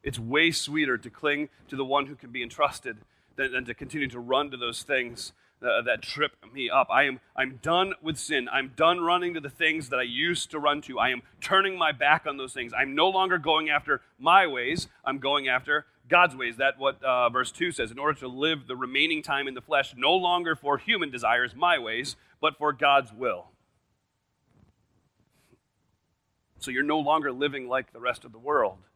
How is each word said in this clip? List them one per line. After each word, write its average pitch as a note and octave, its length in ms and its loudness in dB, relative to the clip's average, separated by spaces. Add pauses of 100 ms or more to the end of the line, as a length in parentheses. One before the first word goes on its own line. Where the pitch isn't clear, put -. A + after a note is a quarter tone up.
It's C3+ 160 -8
way D3 340 2
sweeter D3 460 -2
to A#2 120 -12
cling D3 400 -4 (180)
to C#3 80 -12
the C3+ 80 -4
one C#3 220 0
who C#3 100 -16
can A#2+ 160 -20
be B2+ 100 -8
entrusted A#2 580 -4 (360)
than, C3+ 160 -2
than B2+ 140 -4
to A#2 80 -10
continue C#3 340 -6
to B2 140 -10
run C3+ 300 0
to C3 40 -10
those A#2+ 280 -6
things B2 500 -4 (260)
that, A#2 260 0
that A2+ 160 -2
trip - 360 -4 (160)
me C3+ 160 -6
up. C3 200 4
I C3 140 4
am, C3+ 160 -2 (160)
I'm C3 260 -4
done F3+ 400 0
with D#3+ 160 -6
sin. C3 320 -2
I'm C3 280 -2
done E3+ 240 4
running F3 320 0
to D#3+ 80 -8
the C#3 80 -10
things D#3 400 -2
that B2+ 100 -2
I B2+ 40 0
used D3 480 -4
to D#3 80 -6
run D3 240 2
to. B2+ 160 -8
I B2 100 4
am B2+ 120 -2 (200)
turning F#3+ 360 2
my D#3 140 2
back D3 340 2
on C#3+ 120 -4
those C3 160 -10
things. A#2+ 200 -8
I'm C3+ 220 -2
no E3+ 140 4
longer F#3+ 280 2
going D#3 320 0
after C#3+ 300 0 (180)
my F3 300 6
ways. C3+ 400 -4 (160)
I'm C3+ 160 -4
going C3+ 300 0
after C#3+ 360 0 (240)
God's F3 260 6
ways, A#2+ 220 -6
that C3+ 200 2
what, C3+ 260 0
uh, B2 260 4
verse B2 220 -2
two E3+ 200 -2
says, A2+ 200 -4
"In B2 80 -14
order D3 200 -2
to C3+ 80 -10
live C3+ 400 -2
the B2+ 80 -6
remaining C#3+ 460 0
time C#3 260 -4
in C3+ 60 -8
the B2+ 80 -12
flesh, C#3 340 0
no C#3 180 2
longer F3 420 2
for C#3+ 220 0
human F3 340 -2
desires, A#2+ 440 0
my E3 240 2
ways, A#2 380 -6 (240)
but D#3 160 0
for D3 160 0
God's C3+ 400 2
will." G#2+ 380 -6 (3000)
So - 140 -10
you're C3 120 2
no D3+ 160 2
longer D3 320 4
living C3+ 380 -2
like B2+ 240 -2
the A#2 80 -18
rest B2 240 -4
of A#2 80 -20
the A2+ 60 -20
world A#2 400 0 (160)